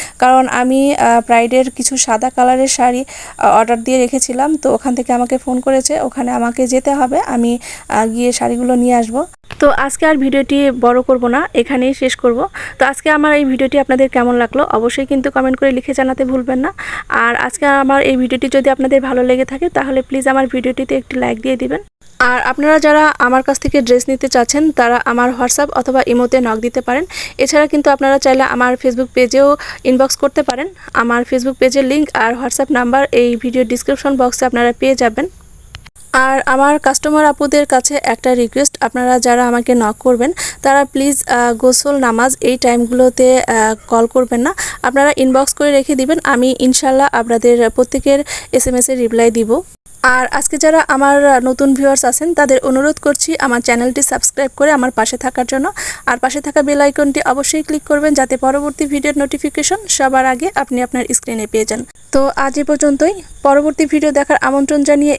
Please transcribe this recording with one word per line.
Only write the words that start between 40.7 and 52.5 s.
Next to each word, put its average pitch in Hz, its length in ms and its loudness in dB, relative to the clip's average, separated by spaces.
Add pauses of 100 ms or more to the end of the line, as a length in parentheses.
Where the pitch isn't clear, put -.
প্লিজ, 277 420 -2
আহ, 240 260 0
গোসল 254 420 2
নামাজ 254 460 0
এই 254 160 0
টাইমগুলোতে, 247 800 2
আহ, 220 380 0 (120)
কল 226 200 2
করবেন 240 340 0
না, 311 140 -2 (280)
আপনারা 277 340 2
ইনবক্স 262 360 2
করে 294 180 0
রেখে 277 240 2
দিবেন, 262 280 0
আমি 254 360 0
ইনশাল্লাহ 262 520 2
আপনাদের 233 580 2
প্রত্যেকের 277 540 0 (280)
এসএমএস 247 380 0
এ 269 60 -2
রিপ্লাই 233 360 2
দিব। 226 300 0 (420)
আর 254 280 2
আজকে 196 260 -4
যারা 311 300 2
আমার 277 560 4
নতুন 262 300 2
ভিউয়ার্স 277 320 2
আছেন 302 280 0
তাদের 269 260 2